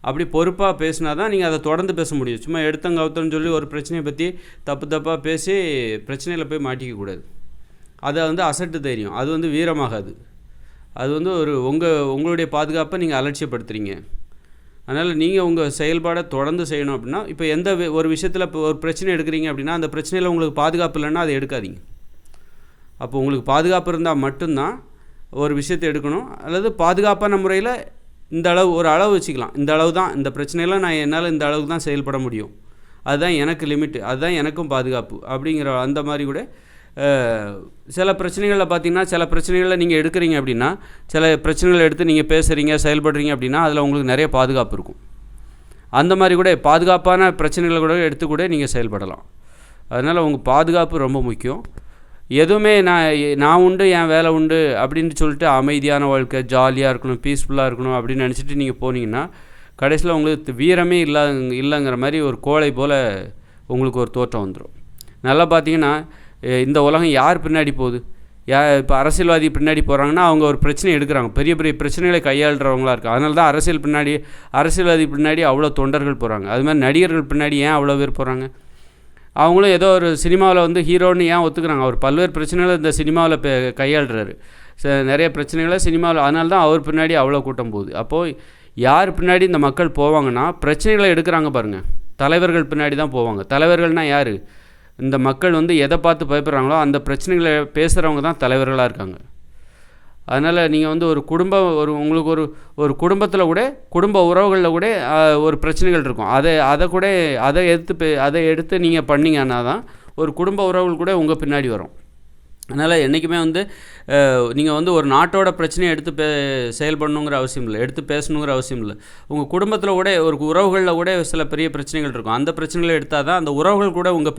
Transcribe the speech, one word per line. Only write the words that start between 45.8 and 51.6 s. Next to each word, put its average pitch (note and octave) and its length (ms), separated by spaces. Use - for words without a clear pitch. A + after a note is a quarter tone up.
அந்த E3 260
மாதிரி F#3 180
கூட F3+ 220
பாதுகாப்பான F3+ 720
பிரச்சனைகளை E3+ 480
கூட D#3+ 160
எடுத்து D#3+ 320
கூட D#3 220
நீங்க D3 240
செயல்படலாம். G2+ 500
அதனால D#3 360
உங்க D3 120
பாதுகாப்பு E3 600
ரொம்ப C3+ 240
முக்கியம். B2 400